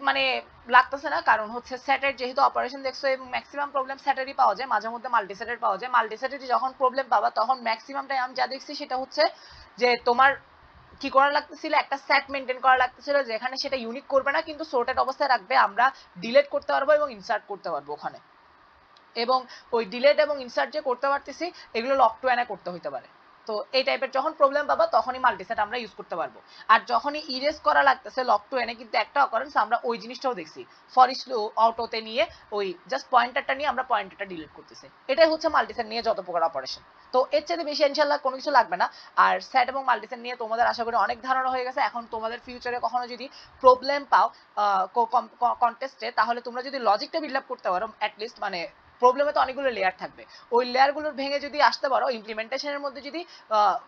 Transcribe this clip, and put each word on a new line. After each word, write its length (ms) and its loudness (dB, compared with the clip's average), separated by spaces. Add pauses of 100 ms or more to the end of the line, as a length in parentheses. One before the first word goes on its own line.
মানে 400 0 (260)
লাগতেছে 420 2
না, 120 -2
কারণ 280 2
হচ্ছে 280 -10
সেটের 380 -2
যেহেতু 260 -4
operation 420 0
দেখছো 240 -6
এবং 220 -2
maximum 420 -8
problem 260 -6
সেটেরই 360 -2
পাওয়া 220 2
যায়, 140 -8
মাঝে 200 -2
মধ্যে 200 -10
মাল্টিসেটের 480 -2
পাওয়া 200 -2
যায়। 140 -10
মাল্টিসেটে 480 -2
যখন 380 -2
problem 320 2
পাবা 200 2
তখন 320 0
maximum 460 -6
time 160 -2
আমি 100 -6
যা 140 -2
দেখছি 280 -12
সেটা 220 -6
হচ্ছে 260 -2 (540)
যে 280 2
তোমার 300 6 (640)
কি 100 -6
করা 220 4
লাগতেছিল, 420 -4
একটা 240 0
set 320 0
maintain 300 -8
করা 180 6
লাগতেছিল, 460 0
যেখানে 380 -6
সেটা 140 -4
ইউনিক 320 -8
করবে 240 0
না 100 0
কিন্তু 220 -12
sorted 360 -2
অবস্থায় 300 0
রাখবে, 280 0
আমরা 340 4 (260)
delete 320 4
করতে 240 -2
পারবো 180 2
এবং 200 2
insert 360 -4
করতে 220 -10
পারবো 240 -6
ওখানে। 240 -10 (1000)
এবং 300 0 (260)
ওই 140 0
delete 340 4
এবং 220 0
insert 320 -4
যে 80 -4
করতে 260 -2
পারতেছি, 440 -4 (220)
এগুলো 220 -2
lock 260 4
to 60 -2
এনে 180 0
করতে 260 -10
হইতে 180 -10
পারে। 180 -10 (400)
তো 240 -6
এই 120 0
টাইপের 280 -2
যখন 220 -2
problem 340 2
পাবা 200 2
তখনই 320 0
multiset 400 0
আমরা 180 -2
ইউজ 200 -8
করতে 180 -10
পারবো। 240 -6 (280)
আর 200 8
যখনই 400 -2
erase 320 -4
করা 240 4
লাগতেছে 400 0
lock 260 2
to 80 -4
এনে 180 -2
কিন্তু 220 -6
একটা 260 0
occurrence 340 -2
আমরা 260 0
ওই 140 -2
জিনিসটাও 360 -6
দেখছি, 320 -12 (300)
for 180 10
each 140 -10
loop 280 -4
অটোতে 460 2
নিয়ে 260 -2 (240)
ওই 220 -4 (160)
just 200 -4
পয়েন্টারটা 460 2
নিয়ে 140 -2
আমরা 140 -2
পয়েন্টারটা 420 -4
delete 280 -12
করতেছি। 360 -20 (180)
এটাই 240 6
হচ্ছে 160 -2
multiset 380 -2
নিয়ে 160 -6
যত 200 -2
প্রকার 220 -2
operation। 380 -4 (300)
তো 200 2
এর 140 2
চাইতে 180 -4
বেশি 200 -2
ইনশাআল্লাহ 340 2
কোনো 180 -4
কিছু 160 -6
লাগবে 260 4
না। 120 0 (260)
আর 240 4
set 300 0
এবং 140 -6
multiset 360 -2
নিয়ে 160 -8
তোমাদের 320 0
আশা 160 -2
করি 120 -2
অনেক 260 0
ধারণা 280 0
হয়ে 140 -2
গেছে। 160 -4
এখন 320 -2
তোমাদের 340 -6
ফিউচারে 360 -6
কখনো 260 -2
যদি 220 -12 (300)
problem 460 4
পাও, 240 4 (260)
আহ, 380 2
ক-, 200 0
কম-, 260 -2
ক-, 200 0
কনটেস্টে, 520 -2
তাহলে 300 0
তোমরা 200 -8
যদি 180 -8
লজিকটা 400 0
build 180 -4
up 100 -2
করতে 220 -6
পারো, 180 -2 (200)
at 140 -12
least 180 -10
মানে 280 -6 (320)
প্রবলেমে 320 4
তো 80 0
অনেকগুলো 300 -2
layer 300 0
থাকবে, 260 -14 (260)
ওই 140 4
লেয়ারগুলোর 480 0
ভেঙে 260 -4
যদি 220 -4
আসতে 280 4
পারো, 200 2
ইমপ্লিমেন্টেশনের 720 -6
মধ্যে 220 -10
যদি, 240 -10 (240)
আহ, 260 4 (120)